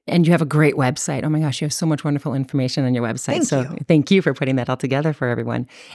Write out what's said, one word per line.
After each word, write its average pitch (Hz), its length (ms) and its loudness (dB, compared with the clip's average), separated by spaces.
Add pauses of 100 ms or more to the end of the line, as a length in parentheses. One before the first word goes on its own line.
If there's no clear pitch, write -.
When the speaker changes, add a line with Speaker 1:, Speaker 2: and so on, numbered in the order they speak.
Speaker 1:
And 170 200 4
you 170 60 6
have 165 100 4
a 151 40 0
great 151 280 4
website. 131 500 -2
Oh 151 40 -2
my 151 120 0
gosh, 147 200 -2
you 156 40 -2
have 147 80 -4
so - 140 -4
much 156 180 0
wonderful 143 300 -2
information 135 500 -2
on 127 100 0
your 120 80 0
website. 120 220 -4
Speaker 2:
Thank - 200 -2
Speaker 1:
So 135 180 0
Speaker 2:
you. 135 160 -8 (100)
Speaker 1:
thank 156 220 4
you 190 120 4
for 139 120 0
putting 131 220 -2
that 120 120 -2
all 131 80 -2
together 143 360 -2
for 131 160 -4
everyone. 117 380 -2 (280)